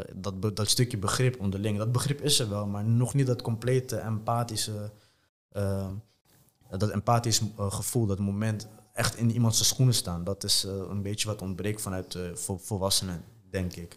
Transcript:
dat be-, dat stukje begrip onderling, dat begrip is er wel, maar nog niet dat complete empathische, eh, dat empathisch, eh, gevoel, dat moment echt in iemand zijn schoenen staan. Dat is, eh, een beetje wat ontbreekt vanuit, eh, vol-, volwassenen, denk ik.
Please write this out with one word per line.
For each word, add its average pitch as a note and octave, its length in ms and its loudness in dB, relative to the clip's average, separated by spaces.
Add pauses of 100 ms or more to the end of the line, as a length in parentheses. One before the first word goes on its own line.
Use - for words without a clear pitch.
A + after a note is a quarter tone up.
(140)
dat F#2+ 260 -6
be-, G#2 120 0
dat G2+ 160 0
stukje B2 300 2
begrip A#2+ 420 0
onderling, G2+ 380 0
dat A2 140 0
begrip C3 280 0
is C#3+ 180 4
er A#2 100 0
wel, G2+ 180 -2
maar G2+ 180 -4
nog A#2 300 4
niet C#3 120 4
dat B2 160 0
complete B2 540 0
empathische, A2 920 -2 (580)
eh, G2 400 0 (840)
dat G2 200 2
empathisch, A#2 500 2 (180)
eh, G2+ 140 0
gevoel, A2+ 340 0
dat G2 120 2
moment G#2 500 0 (240)
echt - 240 0
in A#2 140 2
iemand A2+ 240 4
zijn - 140 4
schoenen B2+ 260 4
staan. F2 300 -2
Dat G2 200 -4
is, - 200 2
eh, G2 80 -4 (180)
een G2+ 120 -2
beetje G#2 260 -2
wat G#2 140 -4
ontbreekt F#2+ 400 -2
vanuit, F#2 320 -6
eh, F2+ 80 -4 (120)
vol-, F#2+ 240 -4
volwassenen, F#2+ 680 0 (260)
denk F#2 260 -2
ik. F2 200 -12